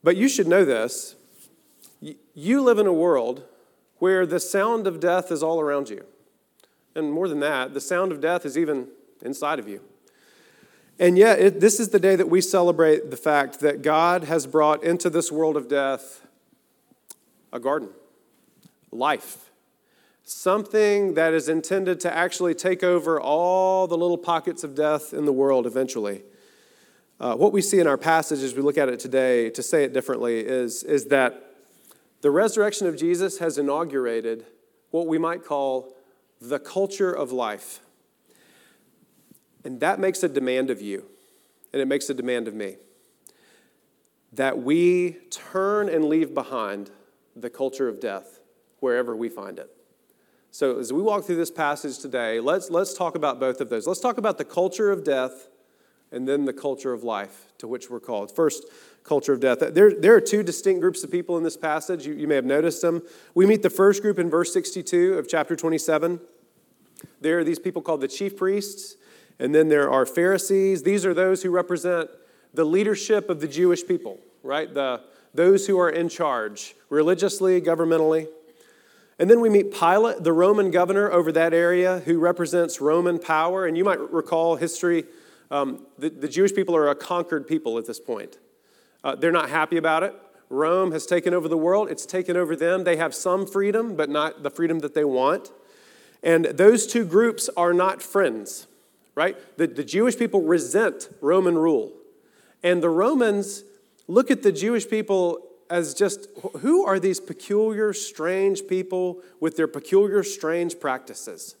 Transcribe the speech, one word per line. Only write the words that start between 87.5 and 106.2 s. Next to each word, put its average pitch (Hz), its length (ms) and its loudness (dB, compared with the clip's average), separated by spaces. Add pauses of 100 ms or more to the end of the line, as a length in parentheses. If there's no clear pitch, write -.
at 113 80 -10
this 117 120 -12
point. 107 380 -12 (680)
Uh, 135 120 -4
they're 165 160 2
not 156 180 2
happy 156 280 0
about 160 260 2
it. 190 100 -4 (360)
Rome 165 420 0
has 156 160 -8
taken 175 260 0
over 165 140 0
the 165 100 0
world. 180 320 2
It's - 160 -10
taken 180 320 -4
over 170 180 -2
them. 175 280 0
They 170 140 2
have 160 180 -2
some 190 320 -2
freedom, 202 480 -2
but 151 120 0
not 151 360 -4
the 143 80 -4
freedom 165 280 -2
that 147 140 -6
they 151 120 0
want. 135 460 0 (720)
And 165 240 4
those 208 400 6
two 233 200 -2
groups 220 520 2
are 175 160 4
not 180 300 0
friends, 113 640 -2 (460)
right? 170 220 -2 (220)
The, 165 100 2
the - 160 -6
Jewish 226 340 0
people 202 240 0
resent 170 680 0 (100)
Roman 175 380 2
rule. 147 340 0 (720)
And 175 180 2
the 170 80 2
Romans 202 720 0 (440)
look 240 240 4
at 254 120 2
the 196 100 4
Jewish 214 340 -2
people 196 580 -2 (240)
as 170 240 -2
just, 196 360 -2 (300)